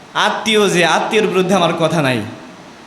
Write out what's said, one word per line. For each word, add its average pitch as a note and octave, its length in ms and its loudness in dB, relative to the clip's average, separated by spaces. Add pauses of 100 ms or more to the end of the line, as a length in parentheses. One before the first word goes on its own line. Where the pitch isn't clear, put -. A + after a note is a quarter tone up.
(140)
আত্মীয় G3+ 560 0
যে, E3+ 160 2
আত্মীয়র F#3+ 420 0
বিরুদ্ধে F#3 280 0
আমার E3+ 180 2
কথা E3 280 0
নাই। B2+ 200 0 (640)